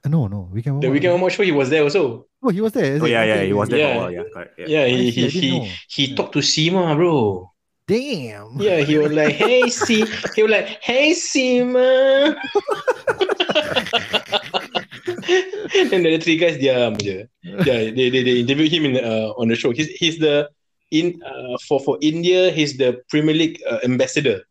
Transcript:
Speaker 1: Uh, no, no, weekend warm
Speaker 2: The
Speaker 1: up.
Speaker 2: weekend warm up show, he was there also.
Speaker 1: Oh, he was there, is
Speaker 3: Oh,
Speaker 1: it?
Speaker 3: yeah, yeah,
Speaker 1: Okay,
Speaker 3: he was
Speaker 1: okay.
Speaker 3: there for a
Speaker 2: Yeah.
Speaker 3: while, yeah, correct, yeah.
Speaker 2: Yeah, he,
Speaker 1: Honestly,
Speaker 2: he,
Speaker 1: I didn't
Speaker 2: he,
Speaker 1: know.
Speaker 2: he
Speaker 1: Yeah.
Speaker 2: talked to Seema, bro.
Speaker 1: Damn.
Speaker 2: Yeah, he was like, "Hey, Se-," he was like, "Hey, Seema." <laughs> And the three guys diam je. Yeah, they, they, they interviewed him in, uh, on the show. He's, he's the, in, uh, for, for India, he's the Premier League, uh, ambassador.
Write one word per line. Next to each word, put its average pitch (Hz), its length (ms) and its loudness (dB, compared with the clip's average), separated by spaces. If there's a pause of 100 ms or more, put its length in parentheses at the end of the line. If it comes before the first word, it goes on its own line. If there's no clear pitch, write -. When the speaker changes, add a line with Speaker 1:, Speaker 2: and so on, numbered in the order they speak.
Speaker 1:
Uh, - 40 -2
no, 151 160 2
no, 98 280 -6
weekend 113 240 -4
warm 143 40 -4
Speaker 2:
The 135 80 0
Speaker 1:
up. 131 80 2
Speaker 2:
weekend 160 240 2
warm 185 80 0
up 180 80 0
show, 214 80 0
he 180 80 2
was 139 160 2
there 151 160 4
also. 143 400 0 (160)
Speaker 1:
Oh, 262 80 0
he 190 160 0
was 220 80 -2
there, 147 240 0
is 156 60 0
Speaker 3:
Oh, - 20 2
Speaker 1:
it? 120 80 2
Speaker 3:
yeah, 117 160 4
yeah, 107 60 4 (100)
Speaker 1:
Okay, - 40 0
Speaker 3:
he 98 40 0
was 101 160 0
Speaker 1:
okay. - 80 0
Speaker 3:
there 147 120 2
for 131 40 0
a - 0 -
Speaker 2:
Yeah. 117 80 -2
Speaker 3:
while, 90 120 -6
yeah, 87 200 -8
correct, - 240 -16
yeah. - 160 -14
Speaker 2:
Yeah, 151 160 2
he, 123 80 2
Speaker 1:
Honestly, 123 160 2
Speaker 2:
he, 117 80 -4
Speaker 1:
I 123 80 2
didn't 165 160 -2
Speaker 2:
he, 131 160 0
Speaker 1:
know. 110 80 -8 (240)
Speaker 2:
he - 160 -2
Speaker 1:
Yeah. 277 80 -8
Speaker 2:
talked - 160 -4
to 151 80 0
Seema, 160 560 0
bro. 117 560 0 (340)
Speaker 1:
Damn. 135 720 -6
Speaker 2:
Yeah, 185 240 2
he 147 160 2
was 151 160 2
like, 151 240 2
"Hey, 247 320 4
Se-," 220 400 0 (240)
he 214 80 4
was 220 80 4
like, - 320 -2
"Hey, 285 320 2
Seema." 262 1200 2
<laughs> - 80 -10 (3500)
And 180 120 2
the 160 180 2
three 160 140 2
guys 160 220 2
diam 123 400 2
je. 98 280 -8 (160)
Yeah, 139 520 0
they, 127 160 2
they, 131 120 0
they 123 180 2
interviewed 143 320 2
him 160 140 0
in, 127 180 0
uh, 110 340 -2
on 117 100 0
the 117 80 2
show. 120 160 -2
He's, 151 160 -4
he's 160 300 -4
the, 147 300 0 (420)
in, 170 340 -2
uh, 131 320 -10 (120)
for, 143 120 2
for 135 200 -2
India, 175 500 2
he's 147 260 -2
the 127 320 0
Premier 151 260 2
League, 160 340 -2
uh, 120 160 -2
ambassador. 127 680 0